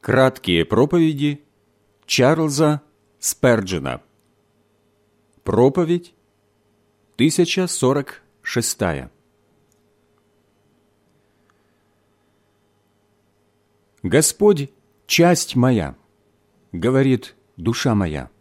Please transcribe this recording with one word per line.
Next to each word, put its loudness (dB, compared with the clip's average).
Краткие 0
проповеди 0
Чарльза 0
Сперджина. -2
Проповедь 0
тысяча 0
сорок -4
шестая. -6
"Господь, 2
часть 2
моя, 0
говорит -2
душа -2
моя". -4